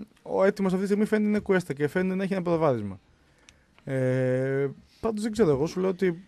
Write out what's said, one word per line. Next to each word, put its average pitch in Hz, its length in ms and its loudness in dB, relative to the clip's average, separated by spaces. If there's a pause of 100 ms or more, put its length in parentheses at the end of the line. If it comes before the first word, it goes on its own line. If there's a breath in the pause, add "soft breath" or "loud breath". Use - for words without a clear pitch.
(220)
ο 190 220 0
έτοιμος 196 280 2
αυτή 185 120 0
τη 190 60 -2
στιγμή 208 180 2
φαίνεται 214 200 0
είναι 208 100 2
Κουέστα 185 340 0
και 143 160 -2
φαίνεται 185 260 -2
να 190 80 -4
έχει 185 100 -2
ένα 190 100 -2
προβάδισμα. 135 580 0 (840 soft breath)
Ε, 131 840 0 (320)
πάντως 220 220 -4
δεν 220 100 -4
ξέρω, 208 180 4
εγώ 139 160 2
σου 180 140 -4
λέω 185 100 2
ότι 180 380 -2